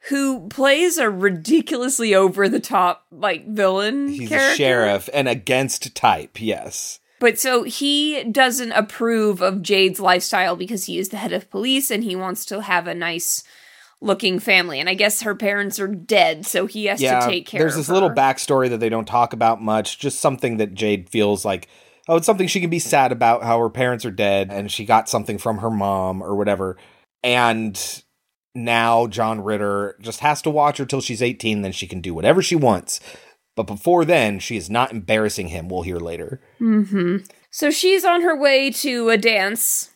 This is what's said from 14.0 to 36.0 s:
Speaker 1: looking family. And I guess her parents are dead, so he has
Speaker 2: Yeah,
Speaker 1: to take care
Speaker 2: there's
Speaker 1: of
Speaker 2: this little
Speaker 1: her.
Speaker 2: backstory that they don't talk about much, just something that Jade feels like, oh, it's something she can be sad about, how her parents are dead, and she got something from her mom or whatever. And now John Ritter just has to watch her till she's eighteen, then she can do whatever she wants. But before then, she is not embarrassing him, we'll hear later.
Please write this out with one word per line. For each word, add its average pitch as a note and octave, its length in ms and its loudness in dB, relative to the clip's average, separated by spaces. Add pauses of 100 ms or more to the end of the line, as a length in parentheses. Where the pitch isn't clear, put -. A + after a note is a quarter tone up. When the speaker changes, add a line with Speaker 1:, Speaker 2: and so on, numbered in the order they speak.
Speaker 1:
looking F#3+ 400 0
family. F3 400 2
And E3 80 -2
I F#3+ 60 0
guess G#3 280 0
her G#3+ 140 -4
parents G3+ 420 -2
are G3 80 -4
dead, F3+ 580 0
so F#3 220 -2
he G#3 200 -6
has G3 140 -2
Speaker 2:
Yeah, C3 200 2
Speaker 1:
to B2 60 2
take A#2 200 -2
care G3+ 140 -4
Speaker 2:
there's D#3 140 2
Speaker 1:
of D#3+ 40 -2
Speaker 2:
this C#3+ 100 -4
little F#3 200 4
Speaker 1:
her. C3+ 60 -2
Speaker 2:
backstory C3 540 2
that A#2+ 120 -2
they A2+ 80 0
don't A2 180 -2
talk A#2+ 260 2
about A2+ 300 2
much, G#2+ 380 -2
just C#3 180 -4
something B2+ 380 0
that G#2 180 -2
Jade G2+ 340 -2
feels G#2 360 0
like, F#2+ 240 -4 (400)
oh, E3 80 4
it's E3 100 0
something F#3 220 2
she G3 120 -2
can F3 100 -2
be E3+ 100 -2
sad C3+ 320 2
about, A#2+ 320 2
how A#2 160 2
her A#2 100 0
parents B2 340 -2
are A#2+ 60 -4
dead, G2 400 0
and G2+ 220 -6
she A2 120 -6
got A2 240 4
something G#2+ 300 -2
from G#2+ 200 -2
her A2+ 120 -2
mom G2 500 0
or F#2+ 140 -6
whatever. G2 420 -2 (460)
And A#2 800 0 (520)
now A#2 520 2
John A2 340 -2
Ritter G2+ 600 -4
just A2 200 -12
has D3 220 0
to D#3+ 80 -2
watch D3 280 2
her C#3 60 -4
till C3+ 160 -4
she's A#2 220 -6
eighteen, A2 400 -2
then F#2+ 100 -4
she - 140 -10
can F2+ 140 -10
do F2 120 -8
whatever A2 300 4
she - 140 0
wants. A#2 420 2 (560)
But G#2 140 -4
before E3 360 2
then, A#2+ 360 2
she A#2 160 -6
is E2+ 120 -8
not A#2 240 0
embarrassing G#2+ 560 -2
him, E2+ 200 -8
we'll F2+ 140 -6
hear F2 160 -6
later. E2+ 420 -10 (200)